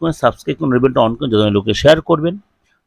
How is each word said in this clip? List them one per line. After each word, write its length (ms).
করুন, 120
সাবস্ক্রাইব 460
করুন, 140
রেবেলটা 280
on 140
করুন, 160
যত 80
লোকে 360
শেয়ার 260
করবেন। 380